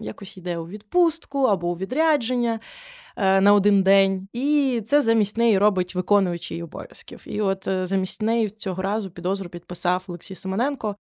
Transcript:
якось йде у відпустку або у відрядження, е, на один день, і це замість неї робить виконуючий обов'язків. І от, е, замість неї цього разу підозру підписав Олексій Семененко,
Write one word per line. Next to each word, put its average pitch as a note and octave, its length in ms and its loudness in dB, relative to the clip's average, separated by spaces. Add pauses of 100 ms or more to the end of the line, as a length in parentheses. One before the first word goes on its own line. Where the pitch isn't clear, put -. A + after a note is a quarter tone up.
якось G#3+ 360 -10
йде E3+ 220 -4
у E3 100 -8
відпустку C#4 760 0
або F3+ 260 2
у F3 60 -2
відрядження, A#3+ 840 0 (560)
е, F#3+ 240 2
на G3+ 140 6
один G3+ 280 4
день, F#3+ 500 2
і C4+ 540 0
це D4 160 4
замість A3 340 2
неї A3+ 220 4
робить F#3+ 360 2
виконуючий F3+ 680 0
обов'язків. - 640 -12
І G#3 140 -4
от, G3 280 -2
е, F#3 180 -2
замість F#3+ 360 -2
неї A3+ 280 0
цього F#3 320 -6
разу G3 280 -2
підозру F3+ 400 -4
підписав F3+ 580 -4
Олексій F3 260 -8
Семененко, G#3 680 -2